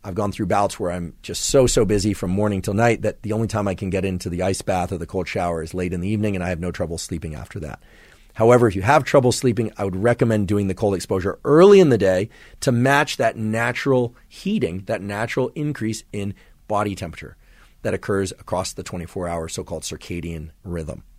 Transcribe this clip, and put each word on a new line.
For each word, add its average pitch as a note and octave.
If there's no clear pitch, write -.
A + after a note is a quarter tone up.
I've G2
gone G2
through G#2
bouts G2+
where F2
I'm F2
just -
so, C3+
so A2+
busy G2+
from F#2
morning G2+
till G2
night A2+
that -
the G#2
only A2
time G#2
I F#2+
can F#2+
get F#2
into F#2
the F2
ice F#2+
bath F2+
or F2+
the D#2+
cold F#2
shower F2
is E2
late F2+
in F2
the F#2
evening, G#2+
and F2
I F#2
have E2
no F2+
trouble E2
sleeping D#2+
after B1
that. D2
However, A#2
if F2+
you F#2
have C#3
trouble B2+
sleeping, A#2
I G#2
would F#2+
recommend A2
doing G2+
the F#2+
cold G2+
exposure F#2
early F#3+
in E3+
the A#2+
day F#2+
to C3
match C#3
that A2+
natural A#2+
heating, C3+
that G#2+
natural G#2+
increase C#3
in G2+
body G#2
temperature -
that G#2
occurs G2
across -
the F#2+
twenty-four F2
hour E2+
so-called E2
circadian E2
rhythm. E2